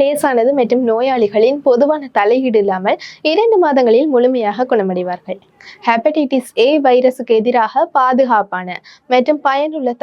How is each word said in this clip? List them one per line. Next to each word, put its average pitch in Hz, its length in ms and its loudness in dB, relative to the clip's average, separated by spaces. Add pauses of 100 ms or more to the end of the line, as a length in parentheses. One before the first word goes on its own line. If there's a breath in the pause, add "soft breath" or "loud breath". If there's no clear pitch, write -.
லேசானது 269 580 0
மற்றும் 247 300 0
நோயாளிகளின் 233 800 0
பொதுவான 285 500 2
தலையீடு 247 460 2
இல்லாமல் 196 360 -2 (320 loud breath)
இரண்டு 427 320 2
மாதங்களில் 262 500 2
முழுமையாக 247 580 0
குணமடைவார்கள். 185 680 -4 (480 loud breath)
ஹெப்படைட்டிஸ் 262 640 -2 (120)
ஏ 262 40 4 (180)
வைரஸுக்கு 254 540 2
எதிராக 240 440 0 (120)
பாதுகாப்பான 226 800 0 (320 loud breath)
மற்றும் 254 360 2
பயனுள்ள 277 460 -2 (100)